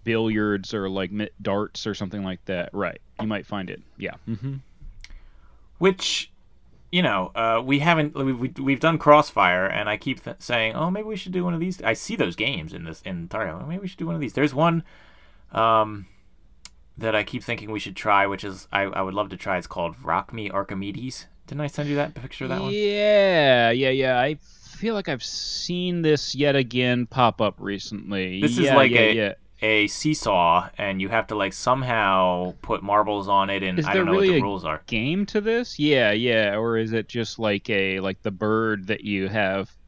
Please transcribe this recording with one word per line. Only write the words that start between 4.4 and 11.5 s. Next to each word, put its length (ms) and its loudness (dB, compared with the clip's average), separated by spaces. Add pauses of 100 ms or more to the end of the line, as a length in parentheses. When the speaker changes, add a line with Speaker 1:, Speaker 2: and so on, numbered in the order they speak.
Speaker 2:
Which, 520 0 (640)
you 100 4
know, 320 0
uh, 300 2
we 160 2
haven't, 340 2
we, 180 -2
we, 160 -4 (120)
we've 200 0
done 180 2
Crossfire, 680 6
and 220 -2
I 80 -2
keep 280 -6
th-, 140 -12
saying, 360 -2
"Oh, 160 -2
maybe 160 -4
we 100 -8
should 160 -10
do 120 -2
one 100 -2